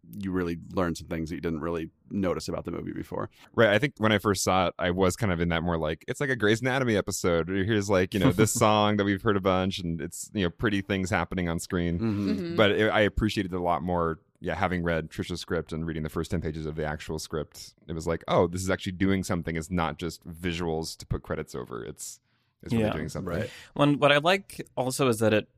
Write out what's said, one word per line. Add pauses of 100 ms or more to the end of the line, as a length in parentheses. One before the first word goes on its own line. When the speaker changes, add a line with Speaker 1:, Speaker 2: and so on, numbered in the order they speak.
(180)
Speaker 1:
you
really (140)
learn
some
things
that
you
didn't
really (220)
notice
about
the
movie
before. (240)
Speaker 2:
Right.
I
think
when
I
first
saw
it,
I
was
kind
of
in
that
more,
like,
it's
like
a
Grey's
Anatomy
episode.
Here's,
like,
you
know,
this
Speaker 1:
<laughs>
Speaker 2:
song
that
we've
heard
a
bunch
and
it's,
you
know,
pretty
things
happening
on
screen.
Speaker 1:
Mm-hmm.
Speaker 3:
Mm-hmm.
Speaker 2:
But
it,
I
appreciated
it
a
lot
more, (240)
yeah,
having
read
Trisha's
script
and
reading
the
first
ten
pages
of
the
actual
script. (120)
It
was
like,
"Oh,
this
is
actually
doing
something.
It's
not
just
visuals
to
put
credits
over.
It's, (420)
it's
really
Speaker 4:
Yeah.
Speaker 2:
doing
something."
Speaker 1:
Right. (240)
Speaker 4:
One,
what
I
like (120)
also
is
that
it (120)